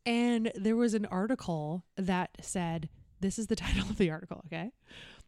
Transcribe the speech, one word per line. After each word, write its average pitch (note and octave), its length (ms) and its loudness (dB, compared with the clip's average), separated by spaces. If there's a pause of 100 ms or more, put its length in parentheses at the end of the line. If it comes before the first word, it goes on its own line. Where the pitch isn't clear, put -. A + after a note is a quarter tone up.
And A#3 500 2
there A3 220 2
was A#3+ 160 4
an G#3+ 140 2
article F3+ 760 -2 (140)
that F#3 340 0 (100)
said, E3 460 -2 (320)
this F#3+ 180 -2
is A3 100 -4
the A3 80 0
<laughs> - 20 -2
title - 320 0
of G#3+ 80 -4
the F3+ 120 6
article, D#3 360 -8
okay? E3+ 260 -6 (560)